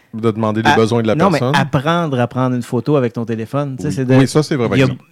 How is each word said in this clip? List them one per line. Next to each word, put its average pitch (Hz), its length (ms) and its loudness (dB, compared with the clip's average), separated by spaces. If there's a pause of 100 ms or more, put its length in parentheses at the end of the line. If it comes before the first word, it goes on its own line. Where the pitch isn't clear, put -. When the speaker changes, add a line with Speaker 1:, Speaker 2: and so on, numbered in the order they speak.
(140)
Speaker 1:
De 113 160 0
demander 110 320 0
les 147 80 2
Speaker 2:
à-, 147 60 4
Speaker 1:
besoins 113 260 2
de 110 60 0
la 104 80 2
Speaker 2:
non, 185 140 4
Speaker 1:
personne. 127 220 0
Speaker 2:
mais 139 60 2
apprendre 143 640 -2
à 120 80 0
prendre 127 260 -2
une 120 80 -4
photo 123 320 -2
avec 123 200 0
ton 117 100 -6
téléphone. 123 520 -6
Tu - 60 -10
sais, 151 60 -4
Speaker 1:
Oui. 147 60 -4
Speaker 2:
c'est 135 100 -2
de, 127 100 2
Speaker 1:
Oui, 131 140 6
ça, 151 160 2
c'est - 100 -4
vrai, 117 140 0
par 101 80 0
Speaker 2:
il 135 40 4
y - 20 4
a, 131 40 4
Speaker 1:
exemple. 127 240 -4